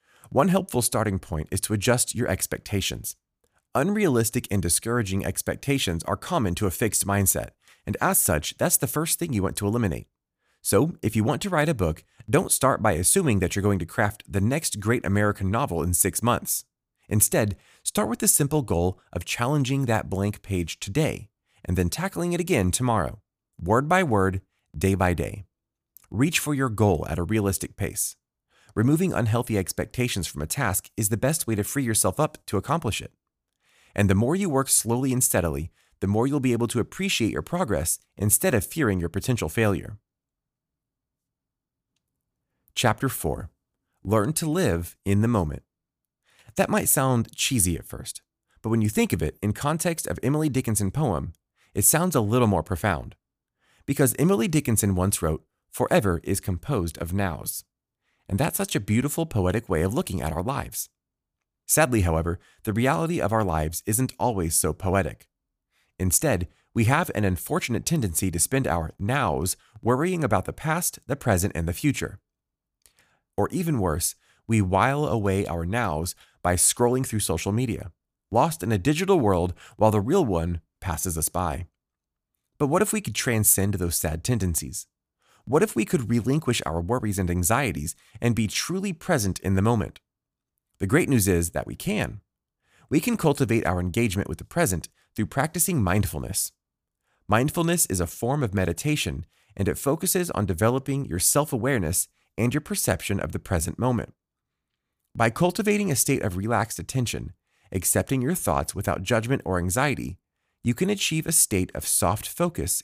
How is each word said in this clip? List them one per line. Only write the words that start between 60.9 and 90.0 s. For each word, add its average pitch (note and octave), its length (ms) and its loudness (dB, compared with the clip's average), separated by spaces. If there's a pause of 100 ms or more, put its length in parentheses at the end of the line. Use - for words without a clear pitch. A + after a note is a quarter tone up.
Sadly, B2 340 4
however, E2+ 380 0 (240)
the A2 100 -2
reality D#3+ 480 0
of G2+ 100 0
our A2 120 2
lives D#2+ 420 -2
isn't B2 320 0
always F#2+ 380 0
so D#2+ 180 0
poetic. F2 540 -2 (720)
Instead, F#2 480 2 (260)
we A#2 120 2
have D3 280 2
an G#2 120 0
unfortunate A2 600 -2
tendency G2 460 0
to E2+ 80 -4
spend C3+ 260 0
our D#2+ 320 -2
nows G2 580 -2 (260)
worrying D#3 420 0
about G2 220 2
the - 80 -6
past, D#3+ 520 -4
the C3 100 -4
present, F#2+ 400 2
and E2 120 -2
the E2+ 60 -2
future. - 460 -2 (1200)
Or G2+ 120 0
even D#3+ 300 0
worse, E2+ 360 0 (320)
we A2+ 140 4
while A2+ 440 2
away G2+ 400 0
our E2 200 -4
nows F2+ 500 -2 (260)
by F2+ 140 2
scrolling B2 500 2
through G#2+ 140 -4
social F#2+ 320 -2
media, A2+ 400 -4 (400)
lost D3 320 2
in A2 80 -2
a G#2+ 80 2
digital E3 400 2
world F2+ 340 2 (240)
while G#2+ 140 6
the G#2 100 2
real D#3 240 2
one E2+ 360 0 (180)
passes E2+ 380 -4
us D2+ 120 -2
by. F2 380 -4 (920)
But D3 100 0
what E3 140 2
if G#3 120 0
we G#3+ 80 -2
could A2+ 140 -6
transcend G#2 600 2
those F2 220 -2
sad D#2 260 -4
tendencies? F#2 640 -2 (560)
What D3+ 200 2
if G#3+ 120 0
we A3 80 2
could C3+ 260 -2
relinquish A#2+ 560 0
our D#2+ 140 -2
worries G#2 400 -2
and F2+ 100 0
anxieties F2 640 0 (260)
and A#2+ 140 2
be A2+ 120 2
truly F#3+ 460 -4
present A2 460 -2
in F#2+ 160 0
the F#2+ 60 4
moment? A2 380 0 (800)